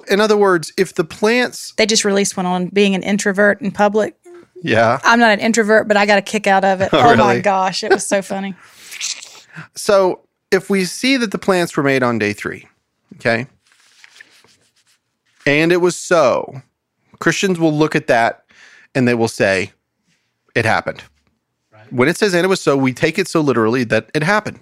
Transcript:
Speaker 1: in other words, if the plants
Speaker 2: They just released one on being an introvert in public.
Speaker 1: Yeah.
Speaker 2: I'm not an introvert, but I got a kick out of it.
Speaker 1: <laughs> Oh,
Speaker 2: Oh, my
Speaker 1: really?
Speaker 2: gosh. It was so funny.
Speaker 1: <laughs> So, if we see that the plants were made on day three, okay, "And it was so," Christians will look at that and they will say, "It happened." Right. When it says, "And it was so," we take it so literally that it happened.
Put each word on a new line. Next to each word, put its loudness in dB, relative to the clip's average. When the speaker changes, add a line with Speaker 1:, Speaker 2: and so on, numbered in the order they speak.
Speaker 1:
in 2
other 2
words, 0
if -2
the -2
plants -4
Speaker 2:
They 2
just 0
released -2
one -4
on -2
being 0
an -4
introvert 0
in -6
public. 0
Speaker 1:
Yeah. 2
Speaker 2:
I'm 4
not 4
an 0
introvert, 2
but 2
I 2
got 4
a 2
kick -6
out 4
of 2
it. -2
Speaker 1:
<laughs> 0
Oh, 2
Speaker 2:
Oh, 6
my 2
Speaker 1:
really? -2
Speaker 2:
gosh. -2
It -6
was 0
so -2
funny. -10
Speaker 1:
<laughs> -16
So, 0
if 0
we 0
see -2
that -4
the -4
plants -2
were -2
made 2
on 0
day -2
three, -12
okay, -2
"And 2
it 2
was 0
so," 0
Christians -2
will 0
look 0
at -4
that 0
and 2
they 2
will 0
say, -2
"It 0
happened." -2
Right. -20
When 0
it -2
says, 0
"And 2
it 0
was -2
so," 0
we 0
take -2
it -4
so 0
literally 0
that -2
it -2
happened. -4